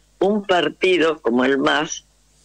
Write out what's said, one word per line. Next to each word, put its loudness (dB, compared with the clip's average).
un 0
partido 0
como 0
el 2
mas, -2